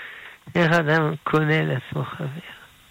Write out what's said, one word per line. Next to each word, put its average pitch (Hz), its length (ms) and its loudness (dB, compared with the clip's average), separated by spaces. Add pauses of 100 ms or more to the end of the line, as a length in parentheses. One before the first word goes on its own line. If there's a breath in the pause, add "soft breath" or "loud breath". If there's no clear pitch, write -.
(560 loud breath)
איך 170 160 4
אדם 156 420 4 (100)
קונה 156 400 2
לעצמו 143 420 -4
חבר? - 220 -8 (640)